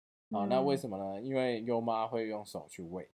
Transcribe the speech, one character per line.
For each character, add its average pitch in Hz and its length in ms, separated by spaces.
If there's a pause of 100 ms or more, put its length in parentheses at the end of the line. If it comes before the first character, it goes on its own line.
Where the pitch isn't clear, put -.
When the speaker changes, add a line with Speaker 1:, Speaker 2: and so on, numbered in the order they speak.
(300)
Speaker 1:
啊， 208 140
Speaker 2:
嗯。 202 40
Speaker 1:
那 131 120
为 135 160
什 120 140
么 95 80
呢？ 98 220
因 135 140
为 123 280
优 117 180
妈 113 260
会 113 200
用 107 180
手 80 240
去 - 140
喂。 - 360